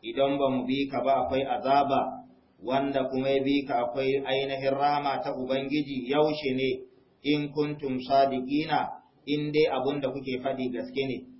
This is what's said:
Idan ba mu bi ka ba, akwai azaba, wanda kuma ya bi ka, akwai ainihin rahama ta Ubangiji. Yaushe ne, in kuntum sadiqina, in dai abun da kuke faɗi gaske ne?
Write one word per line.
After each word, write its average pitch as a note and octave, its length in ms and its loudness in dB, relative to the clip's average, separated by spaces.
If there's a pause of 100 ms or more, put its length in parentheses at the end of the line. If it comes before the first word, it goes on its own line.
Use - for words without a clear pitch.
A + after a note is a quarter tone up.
Idan C#3 400 0
ba C#3 80 4
mu B2+ 160 0
bi C3+ 240 0
ka B2+ 160 -4
ba, C3+ 240 2
akwai C3+ 160 0
azaba, C3 800 2 (400)
wanda C3+ 480 0
kuma C3 160 0
ya C3+ 160 2
bi C#3 240 4
ka, A#2+ 160 0
akwai C3+ 400 0
ainihin C3+ 480 -2
rahama C#3+ 480 0
ta C#3+ 160 -4
Ubangiji. C3+ 720 -2
Yaushe D3 480 2
ne, C3 140 0 (580)
in D3 240 0
kuntum D3 480 -2
sadiqina, C3+ 880 2 (380)
in D3 260 -2
dai D3+ 160 6
abun C#3 320 0
da C3 80 -2
kuke C3 320 -4
faɗi B2+ 320 -2
gaske C3 360 -4
ne? B2 100 -4 (220)